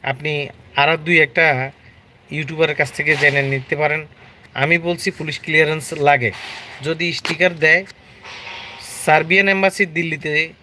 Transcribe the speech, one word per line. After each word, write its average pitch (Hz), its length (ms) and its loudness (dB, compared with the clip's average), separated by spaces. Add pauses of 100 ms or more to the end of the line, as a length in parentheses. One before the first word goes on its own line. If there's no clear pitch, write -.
আপনি 143 460 -6 (280)
আর 147 200 2
দুই 160 240 2
একটা 139 500 2 (600)
ইউটিউবারের 151 460 -2
কাছ 143 160 -2
থেকে 151 240 -2
জেনে 139 260 2
নিতে 139 340 -4
পারেন। 151 300 -2 (480)
আমি 156 240 2
বলছি 170 320 -2
পুলিশ 160 300 -8
ক্লিয়ারেন্স 156 520 0
লাগে। 143 380 4 (520)
যদি 165 300 -2
স্টিকার 170 460 0
দেয়, 160 260 4 (1200)
সার্বিয়ান 165 440 4
এম্বাসি 190 380 2
দিল্লিতে 156 640 -4 (140)